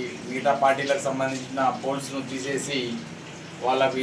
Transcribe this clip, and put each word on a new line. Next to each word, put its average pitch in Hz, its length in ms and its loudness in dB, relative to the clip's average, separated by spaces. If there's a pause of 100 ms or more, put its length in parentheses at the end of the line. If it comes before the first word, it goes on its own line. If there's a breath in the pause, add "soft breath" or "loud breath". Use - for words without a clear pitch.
(280)
మిగతా 131 280 2 (100)
పార్టీలకు 135 420 4
సంబంధించిన 131 640 0 (160)
పోల్స్‌ను 135 360 -4 (120)
తీసేసి 131 480 -2 (840)
వాళ్ళకు 131 360 4